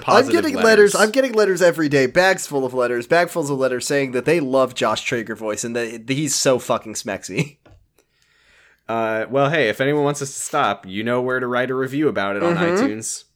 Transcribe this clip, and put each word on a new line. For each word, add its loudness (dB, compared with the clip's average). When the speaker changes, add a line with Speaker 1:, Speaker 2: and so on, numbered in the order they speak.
Speaker 1:
positive 4
Speaker 2:
I'm 2
getting -4
Speaker 1:
letters. 0
Speaker 2:
letters. 6
I'm 4
getting 0
letters 2
every 4
day. 2
Bags 2
full -2
of -6
letters. -2
Bagfuls 0
of -2
letters -2
saying -2
that -2
they 2
love 0
Josh -2
Traeger -4
voice -6
and -6
that -6
he's -2
so 2
fucking -4
smexy. -6
Speaker 1:
Uh, -2
well, 2
hey, 2
if -2
anyone 2
wants -2
us -8
to -12
stop, -2
you -6
know 0
where -2
to -4
write -2
a -4
review -2
about -2
it -2
on 2
Speaker 2:
Mm-hmm. 0
Speaker 1:
iTunes. -8